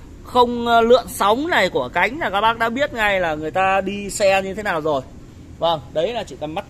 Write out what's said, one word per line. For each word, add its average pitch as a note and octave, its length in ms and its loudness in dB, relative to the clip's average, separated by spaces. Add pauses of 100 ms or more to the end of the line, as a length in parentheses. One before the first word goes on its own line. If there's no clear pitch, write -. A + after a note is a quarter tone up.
(240)
không, A#3+ 440 2
à, A#3 120 6
lượn A3+ 280 6
sóng A#3 400 0
này A3+ 200 2
của C#3 200 -2
cánh G3+ 300 0
là C#4 120 -2
các G3 100 0
bác A3+ 180 2
đã A#3 100 0
biết C4+ 240 -2
ngay G#3 280 0
là E3 140 -2
người D#3 160 -6
ta F#3+ 300 2
đi G3+ 300 -6
xe G3 320 2
như F#3+ 120 -6
thế G#3 80 -8
nào F#3 180 -2
rồi. D3+ 220 -2 (560)
Vâng, E3 220 0 (120)
đấy E3+ 200 -2
là A3+ 100 -6
chỉ C#3+ 180 -12
cần D#3 140 -8
mắt F3 160 -6